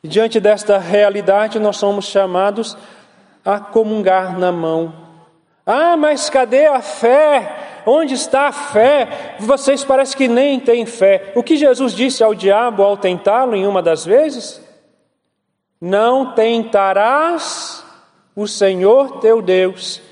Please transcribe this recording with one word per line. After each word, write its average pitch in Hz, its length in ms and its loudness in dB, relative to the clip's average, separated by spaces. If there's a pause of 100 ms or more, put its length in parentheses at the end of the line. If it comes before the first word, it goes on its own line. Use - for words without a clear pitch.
E 160 60 -16
diante 226 300 0
desta 202 400 2
realidade, 202 800 0
nós 208 200 -2
somos 202 280 -2
chamados 196 680 -2 (680)
a 202 140 -2
comungar 190 800 -2
na 180 140 0
mão. 165 420 -4 (720)
"Ah, 320 300 0
mas 302 340 -2
cadê 262 360 2
a 277 140 2
fé? 262 1040 0
Onde 277 300 2
está 277 340 -2
a 262 40 -4
fé? - 880 0
Vocês 269 420 0
parece 269 340 0
que 269 120 0
nem 262 320 0
têm 240 260 0
fé." 196 480 0
O 240 80 0
que 311 140 0
Jesus 262 360 2
disse 233 300 -2
ao 220 120 4
diabo 202 480 0
ao 202 140 2
tentá-lo 202 600 0
em 190 100 -2
uma 190 160 0
das 160 220 0
vezes? 214 560 0 (1200)
"Não 233 540 0
tentarás 226 1500 0 (500)
o 208 120 -6
Senhor 202 720 2
teu 220 240 2
Deus." 185 580 -2 (120)